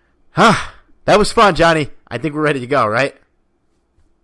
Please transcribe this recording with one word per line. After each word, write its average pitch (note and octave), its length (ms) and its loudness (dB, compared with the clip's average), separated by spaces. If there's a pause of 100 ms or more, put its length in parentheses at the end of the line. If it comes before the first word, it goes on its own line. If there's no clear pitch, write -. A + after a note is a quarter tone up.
(340)
Huh. F3+ 380 2 (340)
That E3 120 2
was G#3 140 0
fun, G3+ 240 2
Johnny. D#3 340 0 (200)
I B2 100 -10
think D3 160 -8
we're D3+ 60 -4
ready D3+ 180 -2
to B2 80 -12
go, B2+ 180 0
right? A#2 300 -2 (1080)